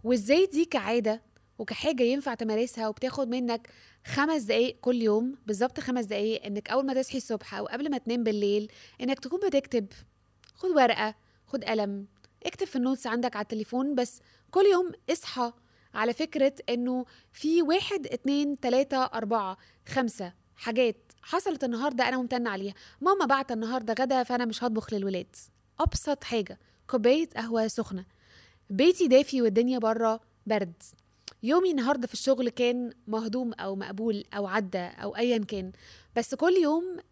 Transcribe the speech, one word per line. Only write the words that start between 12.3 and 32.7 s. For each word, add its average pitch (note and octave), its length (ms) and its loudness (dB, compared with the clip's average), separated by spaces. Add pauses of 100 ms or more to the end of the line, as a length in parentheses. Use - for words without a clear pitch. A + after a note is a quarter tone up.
اكتب F4+ 200 -4
في - 100 -8
النوتس C4 300 -2
عندك A#3+ 300 -2
على G#3 60 -4
التليفون، A#3+ 520 -4
بس B3 260 -2 (300)
كل F#4+ 220 4
يوم F4+ 200 2 (180)
اصحى B3+ 420 -4 (420)
على A3 180 0
فكرة C#4 400 0 (160)
إنه B3 360 -2 (280)
في E4 300 2
واحد، E4 440 0
اتنين، C#4+ 540 -2
تلاتة، C4 440 2
أربعة، G#3 520 -4 (320)
خمسة A3 440 -2 (240)
حاجات A#3 400 0 (260)
حصلت F4 420 -2
النهاردة B3 440 0
أنا B3+ 80 0
ممتنة B3 340 -2
عليها. G3 240 -6 (260)
ماما F#4 260 4
بعت C4+ 260 2
النهاردة A3+ 480 -2
غدا C4 220 2
فأنا B3 220 0
مش A3+ 200 -4
هطبخ A3 300 -2
للولاد. G3 420 -4 (440)
أبسط C#4+ 440 0
حاجة، A3 340 -4 (280)
كوباية C4 500 4
قهوة A3+ 300 0
سخنة. F#3+ 380 -6 (680)
بيتي D#4 380 4
دافي C4 340 6
والدنيا A#3 360 2
برا A3+ 420 2 (260)
برد. G3+ 360 -2 (600)
يومي F4 280 4
النهاردة C4 360 0
في - 60 -8
الشغل B3+ 360 2
كان B3 440 -2 (140)